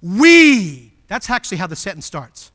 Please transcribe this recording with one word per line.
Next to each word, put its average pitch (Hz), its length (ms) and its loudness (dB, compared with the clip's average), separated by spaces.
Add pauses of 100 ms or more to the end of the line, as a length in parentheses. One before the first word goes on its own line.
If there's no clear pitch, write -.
We. 208 920 2 (140)
That's 240 220 -12
actually 233 280 -8
how 180 100 -8
the 160 80 -12
sentence 170 300 -12
starts. - 500 -18